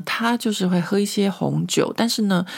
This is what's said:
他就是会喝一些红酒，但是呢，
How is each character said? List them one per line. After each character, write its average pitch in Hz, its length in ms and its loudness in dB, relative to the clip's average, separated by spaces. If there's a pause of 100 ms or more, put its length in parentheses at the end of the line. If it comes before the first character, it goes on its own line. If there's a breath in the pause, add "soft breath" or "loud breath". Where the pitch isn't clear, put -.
他 233 300 -2
就 233 160 -2
是 196 160 0
会 180 140 2
喝 196 180 0
一 202 60 2
些 202 260 0
红 151 340 -2
酒， - 300 0
但 233 120 0
是 233 160 -2
呢， 185 220 2 (120 loud breath)